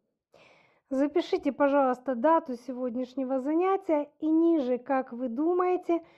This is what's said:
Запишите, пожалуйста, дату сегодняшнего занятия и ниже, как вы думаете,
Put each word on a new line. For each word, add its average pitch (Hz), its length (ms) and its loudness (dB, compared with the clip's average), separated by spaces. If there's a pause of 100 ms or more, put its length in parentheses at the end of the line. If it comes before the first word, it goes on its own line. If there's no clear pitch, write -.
(880)
Запишите, 285 600 0
пожалуйста, 269 640 0
дату 311 400 2
сегодняшнего 254 840 -6
занятия 320 680 0 (100)
и 311 80 -4
ниже, 320 500 2
как 262 360 -4
вы 247 160 -6
думаете, 349 760 0 (140)